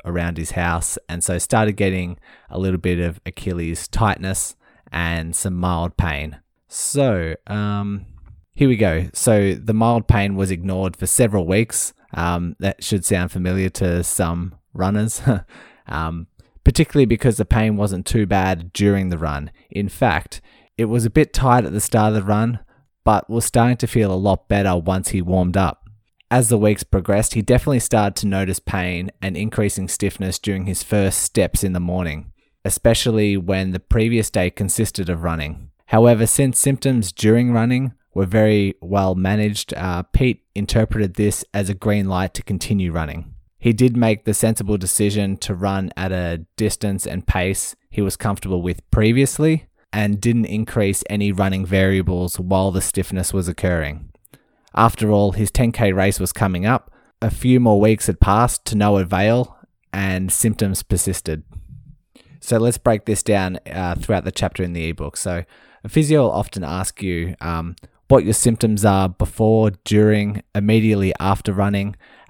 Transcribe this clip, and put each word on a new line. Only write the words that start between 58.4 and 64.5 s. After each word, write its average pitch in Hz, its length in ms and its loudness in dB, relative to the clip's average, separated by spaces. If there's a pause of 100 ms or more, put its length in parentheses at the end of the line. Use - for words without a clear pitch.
to 110 100 -2
no 104 200 4
avail 95 640 0 (340)
and 95 380 -2
symptoms 101 540 0
persisted. 85 580 -4 (960)
So - 200 0
let's 117 200 2
break 110 280 0
this 107 180 -2
down, 95 420 0
uh, 90 300 -4
throughout 98 280 -2
the 95 60 -4
chapter - 320 -4